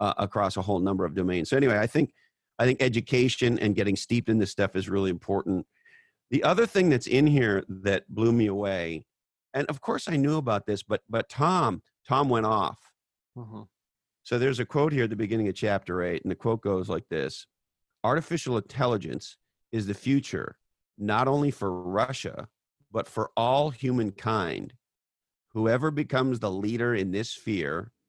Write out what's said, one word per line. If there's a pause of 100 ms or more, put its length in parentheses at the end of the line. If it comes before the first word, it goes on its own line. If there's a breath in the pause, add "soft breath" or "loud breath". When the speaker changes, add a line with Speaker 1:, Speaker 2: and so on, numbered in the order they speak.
Speaker 1:
uh,
across
a
whole
number
of
domains.
So
anyway,
I
think, (460)
I
think
education
and
getting
steeped
in
this
stuff
is
really
important. (640 soft breath)
The
other
thing
that's
in
here
that
blew
me
away, (480)
and
of
course
I
knew
about
this,
but,
but
Tom, (240)
Tom
went
off. (580)
Speaker 2:
Mm-hmm. (600)
Speaker 1:
So
there's
a
quote
here
at
the
beginning
of
chapter
eight,
and
the
quote
goes
like
this: (560)
"Artificial
intelligence (360)
is
the
future, (400)
not
only
for
Russia, (420)
but
for
all
humankind. (800)
Whoever
becomes
the
leader
in
this
sphere (160)